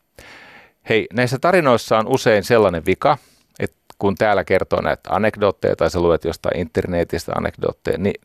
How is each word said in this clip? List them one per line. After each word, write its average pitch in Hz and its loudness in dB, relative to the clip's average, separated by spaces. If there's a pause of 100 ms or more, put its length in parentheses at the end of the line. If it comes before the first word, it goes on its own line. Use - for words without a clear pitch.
(880)
Hei, 110 0
näissä 123 -2
tarinoissa 143 2
on 110 0
usein 113 2
sellainen 95 2
vika, 135 0 (400)
että - -8 (220)
kun 98 0
täällä 101 0
kertoo - 0
näitä - -4
anekdootteja 101 0
tai 80 0
sä 90 -4
luet 85 0
jostain - -4
internetistä 87 -4
anekdootteja, - -6
niin 95 -4